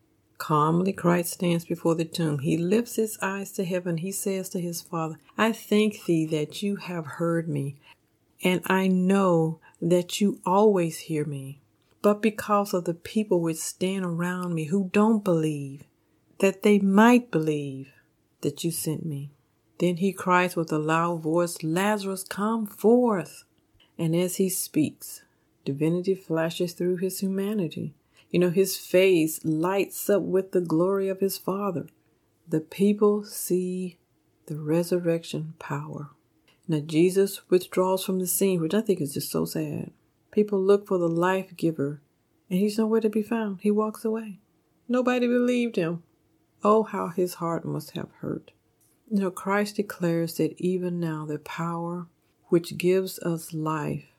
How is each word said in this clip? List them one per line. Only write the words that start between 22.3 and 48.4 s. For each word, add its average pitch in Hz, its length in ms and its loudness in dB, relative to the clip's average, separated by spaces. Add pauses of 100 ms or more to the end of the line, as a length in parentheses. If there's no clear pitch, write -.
forth." 220 800 2 (520)
And 165 180 0
as 180 200 0
he 190 140 2
speaks, - 760 -4 (400)
divinity 165 500 0
flashes 170 600 -2
through 180 240 -2
his 185 240 -6
humanity. 190 720 -4 (380)
You 175 80 2
know, 180 100 4
his 190 280 2
face 180 680 2
lights 175 640 -2
up - 120 4
with 185 300 -2
the 190 80 2
glory 180 480 0
of 190 140 -4
his 190 160 -2
Father. 185 500 -4 (600)
The 160 120 0
people 208 640 2
see 180 760 -4 (500)
the 151 120 -8
resurrection 165 960 -2
power. 151 520 -8 (580)
Now, 156 140 0
Jesus 180 680 2
withdraws 185 540 0
from 190 160 -2
the 185 80 -2
scene, 190 320 2
which 160 140 0
I 214 80 2
think 190 180 0
is 143 140 -4
just - 180 -6
so 165 140 0
sad. 160 460 -6 (400)
People 208 300 0
look 202 240 4
for 190 120 -2
the 175 100 2
life 180 480 0
giver, 151 460 -4 (480)
and 185 100 0
he's 208 180 0
nowhere 220 220 2
to 220 100 0
be 214 120 0
found. 208 400 -4
He 208 100 2
walks 214 320 -2
away. 220 360 -6 (500)
Nobody 247 380 2
believed 247 500 2
him. 170 260 -2 (580)
Oh, 214 220 6
how 190 240 -4
his 180 280 -2
heart 165 280 -4
must 147 280 -6
have - 280 -8
hurt. - 320 -8 (580)